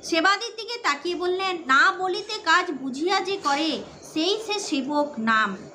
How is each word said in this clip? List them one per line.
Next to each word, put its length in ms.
সেবাদির 520
দিকে 220
তাকিয়ে 380
বললেন, 500
"না 260
বলিতে 420
কাজ 380
বুঝিয়া 480
যে 180
করে, 460
সেই 320
সে 140
সেবক 580
নাম। 400